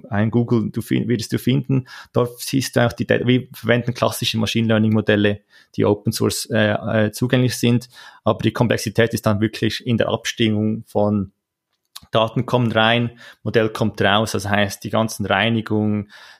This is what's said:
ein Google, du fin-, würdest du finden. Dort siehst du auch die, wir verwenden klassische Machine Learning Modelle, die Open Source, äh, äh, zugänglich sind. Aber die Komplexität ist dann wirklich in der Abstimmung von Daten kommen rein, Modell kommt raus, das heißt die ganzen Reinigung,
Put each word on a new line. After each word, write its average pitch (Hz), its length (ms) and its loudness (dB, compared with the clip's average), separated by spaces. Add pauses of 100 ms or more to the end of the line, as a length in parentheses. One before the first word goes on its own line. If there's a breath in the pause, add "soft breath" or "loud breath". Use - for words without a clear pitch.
ein 104 220 0
Google, 117 400 0
du 117 100 -8
fin-, 123 260 -2
würdest 117 280 -4
du 117 40 0
finden. 131 460 0 (300 loud breath)
Dort 120 260 -2
siehst - 360 -4
du 120 100 4
auch 117 80 -2
die, - 120 -6
wir 123 460 2
verwenden 117 400 -2
klassische 117 460 -2
Machine 113 300 0
Learning 110 260 2
Modelle, 104 480 2 (340 soft breath)
die 107 80 2
Open 104 300 0
Source, - 320 -2
äh, 107 260 0
äh, 107 400 -2
zugänglich 127 460 0
sind. 120 320 0 (340 loud breath)
Aber 107 140 2
die 107 160 0
Komplexität 113 580 0
ist 104 140 -4
dann 107 160 2
wirklich - 440 -2
in 117 120 2
der - 100 0
Abstimmung 110 800 -2
von 104 460 0 (800)
Daten 113 360 0
kommen 120 260 0
rein, 117 380 2 (320 loud breath)
Modell 110 260 2
kommt 110 320 -2
raus, 104 320 2
das 101 160 -4
heißt 101 340 0
die 110 60 -8
ganzen 110 380 -2
Reinigung, 107 800 0 (320 loud breath)